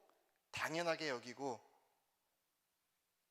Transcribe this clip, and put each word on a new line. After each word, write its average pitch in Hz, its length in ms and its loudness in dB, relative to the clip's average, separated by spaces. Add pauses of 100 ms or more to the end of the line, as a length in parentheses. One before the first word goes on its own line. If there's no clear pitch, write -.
(520)
당연하게 160 560 2
여기고 123 520 -2 (1700)